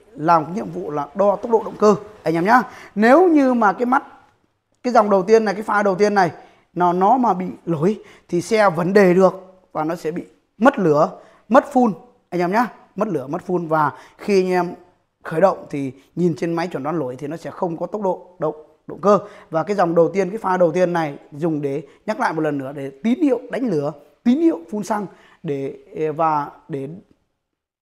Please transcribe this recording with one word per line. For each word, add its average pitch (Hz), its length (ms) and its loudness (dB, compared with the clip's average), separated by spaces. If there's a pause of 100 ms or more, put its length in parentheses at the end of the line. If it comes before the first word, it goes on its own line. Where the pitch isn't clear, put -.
(120)
làm 160 340 2
cái 165 100 -10
nhiệm 208 160 -8
vụ 175 200 -8
là 147 240 -6
đo 196 200 2
tốc 233 160 -6
độ 220 140 4
động 185 140 -10
cơ 208 160 6 (280)
anh 165 100 -2
em 170 120 0
nhá. 233 160 6 (340)
Nếu 254 320 6
như 277 260 4
mà 220 200 2
cái 240 120 -4
mắt, 247 180 0 (800)
cái - 100 -2
dòng 214 160 4
đầu 196 140 4
tiên 220 220 4
này, 202 80 -2
cái 208 100 -8
pha 208 200 0
đầu 196 120 2
tiên 208 200 2
này 185 160 2 (420)
nó, 175 200 2
nó 190 240 2
mà 233 160 2
bị 180 120 -4 (200)
lỗi 170 340 0 (280)
thì 175 140 -2
xe 214 280 2
vấn 175 240 -2
đề 196 200 8
được 185 200 4 (380)
và 156 120 -4
nó 160 120 -4
sẽ 165 160 -8
bị 170 120 -8 (340)
mất 247 220 2
lửa, 160 300 2 (400)
mất 277 240 2
phun 247 200 2 (360)
anh 175 120 -4
em 175 100 0
nhá, 220 160 2 (280)
mất 202 120 -2
lửa, 143 200 -6
mất 160 180 -8
phun. 175 220 -4
Và 151 240 0 (260)
khi 196 260 0
anh 185 80 -2
em 180 220 -2 (500)
khởi 160 180 -4
động 190 280 2
thì 139 220 -6 (240)
nhìn 170 220 0
trên 170 160 -4
máy 170 140 -4
chuẩn 156 160 -8
đoán 160 160 -4
lỗi 127 200 -6
thì 147 80 -10
nó 156 100 -8
sẽ 143 140 -12
không 165 260 -6
có 170 80 -8
tốc 214 160 -8
độ 185 380 -6
động, 151 160 -4 (320)
động - 140 -14
cơ. 196 180 4 (300)
Và 160 140 -2
cái 202 120 -4
dòng 175 200 2
đầu 165 180 4
tiên, 185 160 -2
cái 208 80 -8
pha 185 200 -2
đầu 180 140 4
tiên 175 220 0
này 156 240 -4 (140)
dùng 151 300 -4
để 143 220 -4 (220)
nhắc 214 140 -6
lại 202 140 -2
một 160 80 -4
lần 151 160 -2
nữa 135 180 -8
để 139 160 -10 (120)
tín 233 160 0
hiệu 277 200 2 (120)
đánh 240 180 -4
lửa, 151 220 -2 (320)
tín 254 180 2
hiệu 330 180 2 (120)
phun 208 120 -6
xăng 208 220 -4 (380)
để, 139 320 -6 (400)
và 151 340 0 (180)
để, 139 200 -8 (920)